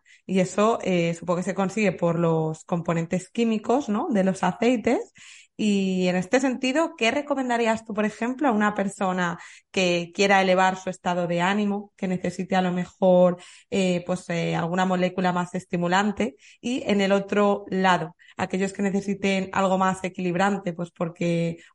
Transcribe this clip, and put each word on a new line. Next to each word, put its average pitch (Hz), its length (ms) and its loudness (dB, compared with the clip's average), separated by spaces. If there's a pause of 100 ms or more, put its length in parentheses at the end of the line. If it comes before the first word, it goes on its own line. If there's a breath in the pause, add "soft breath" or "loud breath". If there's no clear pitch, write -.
(260 soft breath)
Y 190 140 0
eso, 208 440 2
eh, 170 320 0
supongo 170 220 -4
que 180 60 -4
se 190 100 -4
consigue 196 380 0
por 170 260 0
los 160 460 0
componentes 170 640 -2
químicos, 233 600 0
¿no? 226 200 -2
De 196 140 2
los 190 200 0
aceites. 233 680 0 (440 loud breath)
Y 190 520 2
en 180 80 2
este 185 240 2
sentido, 269 580 0
¿qué 226 140 2
recomendarías 240 760 -2
tú, 220 80 -10
por 214 120 0
ejemplo, 254 420 -2
a 247 40 4
una 208 220 0
persona 185 640 -2 (340 loud breath)
que 175 420 0
quiera 196 280 4
elevar 185 360 4
su - 120 -8
estado 180 380 -4
de 170 140 -2
ánimo, 202 540 -2
que 190 120 -6
necesite 180 480 -4
a 185 80 4
lo 180 80 0
mejor, 180 680 4 (320 loud breath)
eh, 180 360 0
pues, 185 240 -6
eh, 170 260 -2
alguna 170 300 0
molécula 180 460 0
más 175 220 -4
estimulante? 190 840 -2 (240 loud breath)
Y 247 300 -4
en 202 120 2
el 190 100 2
otro 202 580 2
lado, 180 460 2 (200 loud breath)
aquellos 185 380 -4
que - 80 -8
necesiten 196 720 -2
algo 190 240 2
más 190 260 0
equilibrante, 185 680 -2
pues 170 180 -8
porque, 170 640 -2 (180 loud breath)